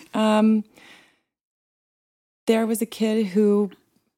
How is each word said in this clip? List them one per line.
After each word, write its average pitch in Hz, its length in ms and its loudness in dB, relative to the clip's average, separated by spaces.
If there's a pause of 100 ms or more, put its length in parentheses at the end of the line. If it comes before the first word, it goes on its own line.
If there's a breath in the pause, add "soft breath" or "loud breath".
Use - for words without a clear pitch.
(140)
Um, 214 480 2 (1800 soft breath)
there 226 200 0
was 226 160 -4
a 220 40 -6
kid 220 420 -4
who 208 420 0 (480)